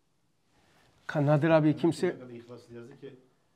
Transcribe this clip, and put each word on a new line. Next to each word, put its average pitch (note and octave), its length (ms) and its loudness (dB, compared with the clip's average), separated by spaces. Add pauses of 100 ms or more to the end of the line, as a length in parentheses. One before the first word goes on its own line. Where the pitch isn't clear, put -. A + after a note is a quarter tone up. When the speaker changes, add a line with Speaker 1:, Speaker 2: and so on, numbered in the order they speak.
(1080)
Speaker 1:
Ka-, D3 180 -2
Nadir D3+ 240 4
abi D#3 260 4
kimse E3+ 400 0
Speaker 2:
O C3 40 -18
kadar B2 120 -18
ihlaslı A#2 420 -20
yazdı A#2 260 -18
ki - 180 -20 (380)